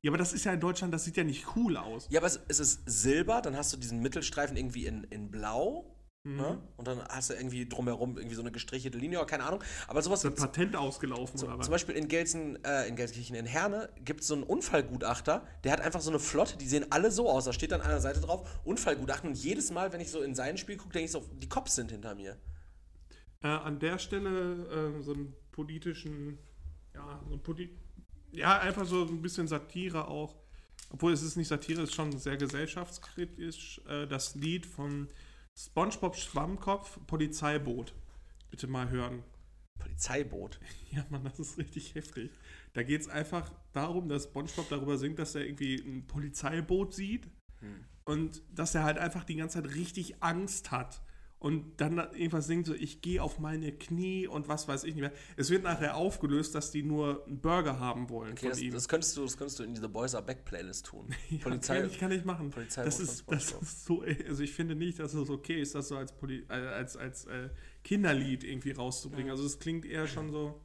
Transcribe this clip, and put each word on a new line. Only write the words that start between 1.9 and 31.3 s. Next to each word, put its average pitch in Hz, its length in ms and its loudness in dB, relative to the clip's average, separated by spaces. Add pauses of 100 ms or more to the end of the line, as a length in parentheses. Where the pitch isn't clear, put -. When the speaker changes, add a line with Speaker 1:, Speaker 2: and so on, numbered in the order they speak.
Speaker 2:
Ja, 151 120 6
aber 175 80 4
es, - 100 2 (100)
es 151 120 4
ist - 260 4
Silber, 143 560 6
dann 139 140 0
hast 143 160 0
du 139 60 -2
diesen 117 220 0
Mittelstreifen 139 560 0
irgendwie 123 300 0
in, - 180 -2
in 104 260 -8
Blau, 123 680 0 (260)
Speaker 1:
Mhm. 139 140 -4
Speaker 2:
ne? 156 220 0 (180)
Und 120 100 -6
dann 127 220 -2
hast 131 220 -2
du - 40 0
irgendwie 123 320 -2
drumherum 123 520 0
irgendwie 117 180 -6
so 117 60 -4
eine 117 100 -4
gestrichelte 120 460 -4
Linie 165 220 0
oder 147 60 2
keine 143 160 0
Ahnung. 170 220 0 (240)
Aber 143 140 2
sowas 185 160 4
Speaker 1:
Ist - 80 2
ein - 20 6
Speaker 2:
gibt's 143 140 2
Speaker 1:
Patent 175 340 2
ausgelaufen, 131 600 -2
Speaker 2:
zum, 131 100 -2
Speaker 1:
oder 120 100 -4
was? 127 60 0
Speaker 2:
zum 156 80 4
Beispiel 170 240 2
in 151 120 0
Gelsen, 165 540 2
äh, 135 240 4
in 117 80 -2
Gelsenkirchen, 120 420 -2
in 117 100 -2
Herne 190 420 2 (160)
gibt's 156 220 -2
so 151 80 4
einen 139 80 2
Unfallgutachter, 147 1040 2 (180)
der 135 80 6
hat 156 80 4
einfach 165 220 0
so 151 80 0
eine 151 80 4
Flotte, 156 400 4
die 135 100 -4
sehen 143 220 6
alle 185 200 8
so 214 200 4
aus. 131 160 6
Da 123 80 2
steht - 180 0
an 170 80 2
einer 147 200 4
Seite 135 200 2
drauf, 175 260 2 (180)
Unfallgutachten. 143 680 2
Und 131 80 0
jedes 190 340 0
Mal, 180 220 0
wenn 170 80 -4
ich 165 80 -6
so 156 100 -2
in 135 140 0
sein 135 240 0
Spiel 202 180 -6
gucke, - 160 -12
denk 165 140 0
ich - 40 -4
so, - 140 -2 (160)
die - 80 -8
Cops - 260 2
sind 113 160 0
hinter 107 240 -6
mir. 98 220 -8 (1080)
Speaker 1:
Äh, 147 60 0
an 151 300 0
der 160 200 2
Stelle, 185 720 0
ähm, 151 320 -2
so 147 120 -2
einen 143 180 -4 (200)
politischen, 151 840 -6 (580)
ja, 143 320 -10
so 147 60 -4
ein 139 100 -2
Poli-, 170 280 -4 (640)
ja, 180 260 6
einfach 190 260 2
so 175 220 4
ein 165 160 -2
bisschen 175 260 0
Satire 160 580 -2
auch. 151 300 -6 (540)
Obwohl, 165 240 4
es 147 80 2
ist 160 140 -2